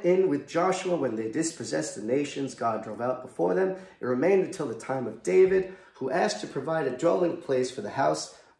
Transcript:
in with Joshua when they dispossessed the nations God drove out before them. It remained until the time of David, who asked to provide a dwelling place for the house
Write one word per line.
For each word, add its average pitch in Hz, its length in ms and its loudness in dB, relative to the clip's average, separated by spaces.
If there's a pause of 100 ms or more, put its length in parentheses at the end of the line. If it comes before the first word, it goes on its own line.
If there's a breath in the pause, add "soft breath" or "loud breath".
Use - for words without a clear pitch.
in 185 240 6
with 143 200 -2
Joshua 180 480 0
when 131 200 -2
they 110 140 -4
dispossessed - 640 -4
the 101 80 -10
nations 139 520 -2
God 113 280 -2
drove 107 180 -10
out 123 220 -2
before - 320 -2
them. 190 220 2 (240 loud breath)
It - 60 -6
remained 165 380 4
until 147 220 -6
the 117 80 -6
time 131 320 -4
of - 160 -10
David, 185 540 4 (180 loud breath)
who - 160 -4
asked 190 300 0
to - 80 -8
provide 151 400 -2
a 123 80 -2
dwelling 170 400 2
place 127 340 0
for - 120 -10
the 101 80 -6
house 143 440 0 (260 loud breath)